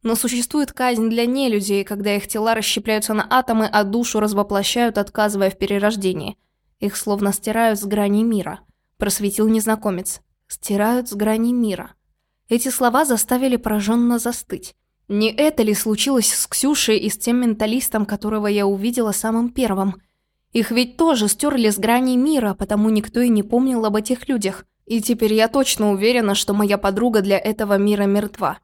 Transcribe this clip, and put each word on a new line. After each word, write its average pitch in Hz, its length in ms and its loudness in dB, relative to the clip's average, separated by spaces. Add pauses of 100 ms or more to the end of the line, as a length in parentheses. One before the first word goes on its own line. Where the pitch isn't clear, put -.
Но 226 140 0
существует 247 580 -2
казнь 240 360 0
для 233 160 0
нелюдей, 208 600 0
когда 202 320 -2
их 202 100 -6
тела 226 280 0
расщепляются 214 580 -2
на 214 160 0
атомы, 240 360 2
а 208 200 2
душу 226 340 -2
развоплощают, 202 760 0
отказывая 202 520 0
в 190 80 -8
перерождении. 196 800 -2 (440)
Их 202 160 -4
словно 202 340 0
стирают 220 480 0
с 208 60 -8
грани 202 380 2
мира», — 202 360 -2 (380)
просветил 208 500 0
незнакомец. 214 720 -2 (300)
«Стирают 226 580 -2
с - 60 -12
грани 220 400 0
мира». 208 400 -2 (560)
Эти 233 200 0
слова 254 360 2
заставили 254 500 0
поражённо 233 640 0
застыть. - 560 -8 (320)
Не 214 240 0
это 294 320 2
ли 214 100 2
случилось 220 600 0
с - 120 -2
Ксюшей 269 520 0
и 214 120 -2
с - 80 -6
тем 240 200 -2
менталистом, 220 680 0
которого 214 420 -4
я 202 200 2
увидела 220 440 0
самым 226 380 -2
первым? 196 520 -2 (500)
Их 226 180 0
ведь 240 280 -2
тоже 262 320 2
стёрли 269 400 0
с 208 100 -2
грани 247 360 2
мира, 254 380 2
потому 208 360 0
никто 214 320 0
и 247 80 4
не 208 140 4
помнил 240 420 2
об 214 100 0
этих 220 320 -2
людях. 202 380 -2 (200)
И 220 160 -2
теперь 220 320 0
я 220 140 4
точно 226 440 0
уверена, 208 440 2
что - 180 -2
моя 202 240 2
подруга 214 440 0
для 196 180 2
этого 208 380 0
мира 202 260 2
мертва. 202 600 -2